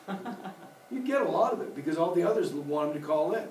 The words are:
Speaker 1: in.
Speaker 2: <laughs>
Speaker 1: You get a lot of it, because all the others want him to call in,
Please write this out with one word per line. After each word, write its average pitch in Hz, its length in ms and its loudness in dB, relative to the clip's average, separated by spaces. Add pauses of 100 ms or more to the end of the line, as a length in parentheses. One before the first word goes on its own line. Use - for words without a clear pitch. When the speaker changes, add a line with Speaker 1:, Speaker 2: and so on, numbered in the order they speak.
Speaker 1:
in. 190 80 -6
Speaker 2:
<laughs> 202 200 -10 (560)
Speaker 1:
You 262 80 -4
get 269 220 0
a - 80 2
lot - 240 4
of - 80 -4
it, - 120 -6
because 156 240 -2
all 175 160 2
the 170 100 6
others 147 300 2
want 147 400 -2
him 147 80 -6
to 147 60 -8
call 156 260 2
in, 220 180 -2